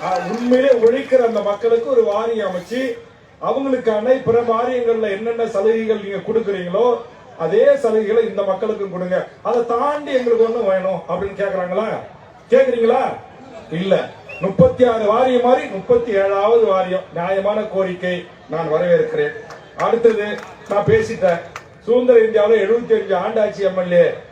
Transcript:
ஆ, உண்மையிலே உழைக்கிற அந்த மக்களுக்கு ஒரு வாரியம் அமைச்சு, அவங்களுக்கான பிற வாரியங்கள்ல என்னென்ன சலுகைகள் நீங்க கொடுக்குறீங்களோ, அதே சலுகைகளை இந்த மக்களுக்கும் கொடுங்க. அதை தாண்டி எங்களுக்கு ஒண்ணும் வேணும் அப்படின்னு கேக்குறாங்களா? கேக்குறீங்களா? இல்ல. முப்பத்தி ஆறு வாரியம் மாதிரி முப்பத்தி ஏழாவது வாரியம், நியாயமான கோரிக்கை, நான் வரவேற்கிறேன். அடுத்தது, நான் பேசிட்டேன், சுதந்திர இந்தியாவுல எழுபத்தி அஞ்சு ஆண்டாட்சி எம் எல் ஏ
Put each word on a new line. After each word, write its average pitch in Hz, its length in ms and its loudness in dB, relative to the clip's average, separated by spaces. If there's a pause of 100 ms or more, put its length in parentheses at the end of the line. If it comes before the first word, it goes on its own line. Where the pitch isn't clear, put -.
ஆ, 185 140 -2
உண்மையிலே 247 560 2
உழைக்கிற 240 520 2
அந்த 214 160 0
மக்களுக்கு 226 480 0
ஒரு 240 140 2
வாரியம் 208 480 -2
அமைச்சு, 226 460 -6 (440)
அவங்களுக்கான 247 840 0
பிற 233 160 2
வாரியங்கள்ல 233 680 0
என்னென்ன 226 380 -4
சலுகைகள் 220 560 0
நீங்க 196 140 -8
கொடுக்குறீங்களோ, 196 800 0 (400)
அதே 185 280 2
சலுகைகளை 220 640 2
இந்த 196 140 -4
மக்களுக்கும் 196 480 -4
கொடுங்க. 180 360 -4 (140)
அதை 233 240 -2
தாண்டி 285 480 -2
எங்களுக்கு 233 320 2
ஒண்ணும் 226 220 -2
வேணும் 185 320 -2 (100)
அப்படின்னு 196 320 -6
கேக்குறாங்களா? 185 460 -4 (600)
கேக்குறீங்களா? 247 520 2 (680)
இல்ல. 180 380 0 (320)
முப்பத்தி 247 440 4
ஆறு 226 200 0
வாரியம் 240 380 2
மாதிரி 262 240 2
முப்பத்தி 226 440 0
ஏழாவது 202 540 2
வாரியம், 185 360 0 (120)
நியாயமான 190 480 -2
கோரிக்கை, 180 640 -4 (240)
நான் 156 220 -4
வரவேற்கிறேன். 156 600 0 (460)
அடுத்தது, 214 460 2 (460)
நான் 202 140 0
பேசிட்டேன், 175 560 2 (440)
சுதந்திர 247 360 4
இந்தியாவுல 214 320 2
எழுபத்தி 220 420 2
அஞ்சு 196 220 0
ஆண்டாட்சி 202 480 -2
எம் 185 140 -2
எல் 180 160 -2
ஏ 170 200 4 (180)